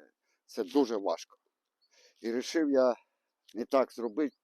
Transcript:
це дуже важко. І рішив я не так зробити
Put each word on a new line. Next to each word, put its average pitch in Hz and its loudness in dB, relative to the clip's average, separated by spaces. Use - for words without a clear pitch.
це - -6
дуже 117 0
важко. 95 -4
І 113 -6
рішив 139 -2
я 127 4
не 113 -6
так 135 2
зробити 120 -4